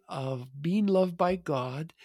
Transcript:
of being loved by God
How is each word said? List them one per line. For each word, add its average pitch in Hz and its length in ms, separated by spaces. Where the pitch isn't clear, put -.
of 131 400
being 202 260
loved 185 280
by 180 200
God 139 580